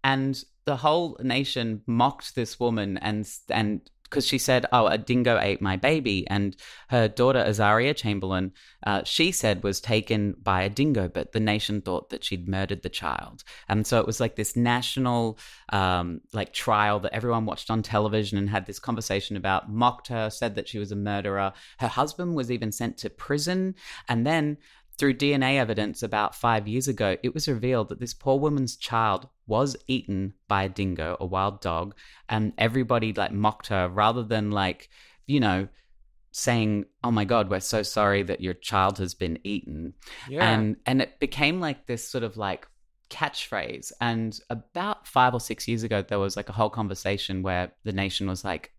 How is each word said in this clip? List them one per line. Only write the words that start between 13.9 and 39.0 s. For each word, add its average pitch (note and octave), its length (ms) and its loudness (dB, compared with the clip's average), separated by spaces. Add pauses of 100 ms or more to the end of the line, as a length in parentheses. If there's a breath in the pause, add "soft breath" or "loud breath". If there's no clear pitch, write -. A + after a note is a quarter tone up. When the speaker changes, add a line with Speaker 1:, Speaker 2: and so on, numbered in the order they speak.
Speaker 1:
it G#2+ 60 4
was, A2 140 -4
like, A#2 160 0
this - 200 -4
national, A#2+ 840 2 (340 loud breath)
um, F2+ 480 0 (120)
like, G#2 200 -4
trial G#2 460 2
that G2 140 -4
everyone A2+ 340 0
watched - 240 -6
on A2+ 100 2
television G#2+ 560 0
and G2 120 0
had G2 180 0
this G2+ 120 -12
conversation G#2+ 580 -4
about, F#2+ 340 -2
mocked A#2+ 380 0
her, A2+ 200 -2
said A2 260 -4
that - 120 -6
she A2+ 100 -10
was G2+ 140 -6
a G#2 40 -6
murderer. G2+ 580 -2 (260 loud breath)
Her B2 80 0
husband D3+ 480 -2
was B2 160 -2
even A2 200 -2
sent - 280 -6
to A2 100 -6
prison. F3+ 640 -2 (340 loud breath)
And A#2+ 200 2
then D3+ 300 0 (400 soft breath)
through C#3 160 4
D C#3+ 200 2
N C3+ 80 2
A C3 160 4
evidence A2 460 0
about G#2 320 0
five A2 320 2
years B2+ 200 -2
ago, G2+ 360 0
it B2 100 -2
was D3+ 140 -4
revealed A#2+ 420 0
that - 100 -10
this A#2 140 -8
poor C3+ 240 2
woman's C#3 380 0
child A2+ 520 0 (200)
was B2+ 280 2 (120)
eaten G2 460 -2 (140)
by G2 160 2
a F#2+ 60 -2
dingo, F2+ 500 -2
a G2 60 -4
wild F#2+ 340 -2
dog, F2 360 -4 (340 loud breath)
and A2 280 0
everybody, A2+ 540 2
like, G2 200 -2
mocked G#2 360 0
her F#2 220 0
rather A2 320 2
than, G#2+ 300 0
like, F#2+ 380 -2 (360 soft breath)
you C#3+ 140 2
know, G2 280 2 (640)
saying, G#2+ 540 2 (180)
"Oh A#2+ 60 -2
my G#2+ 160 2
God, G#2+ 240 2
we're F#2+ 120 0
so A2 200 -2
sorry G2+ 420 2
that F#2 180 -4
your F2+ 120 -4
child G2 460 0
has F#2 160 -4